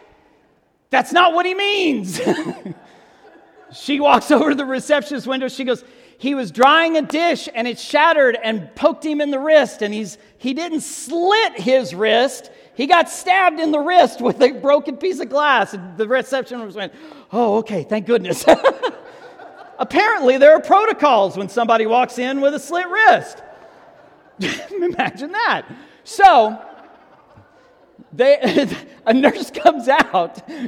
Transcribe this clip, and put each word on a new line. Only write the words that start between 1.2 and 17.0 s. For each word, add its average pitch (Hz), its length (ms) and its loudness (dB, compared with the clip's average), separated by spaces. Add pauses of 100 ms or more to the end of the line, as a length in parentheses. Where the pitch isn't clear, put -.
what 359 140 -2
he 370 80 -4
means!" 370 720 -4
<laughs> - 40 0 (1500)
She 277 240 -4
walks 285 320 2
over 294 200 4
to 285 40 -2
the 277 100 -6
receptionist 262 600 -4
window. 262 200 -4
She - 160 -10
goes, 240 200 -4 (340)
"He 277 180 -4
was 233 160 -6
drying 320 460 4
a 302 40 2
dish 311 520 -2
and 233 140 -4
it 240 120 -8
shattered 294 600 2
and 220 340 -6
poked 320 300 0
him 302 160 -4
in 285 100 -4
the 262 80 -4
wrist. 294 420 2
And 208 120 -6
he's, 214 240 -10 (200)
he 262 160 -6
didn't 320 280 -6
slit 349 760 -2
his 247 340 0
wrist. 220 580 -2 (240)
He 262 120 -4
got 349 220 2
stabbed 359 500 0
in 320 120 -2
the 302 80 0
wrist 311 420 -2
with 240 200 -4
a 262 100 4
broken 285 460 -2
piece 370 220 -6
of 262 100 -10
glass." 269 440 0
And 180 240 -14
the 214 100 -4
receptionist 240 680 -6
went, 196 160 -10 (380)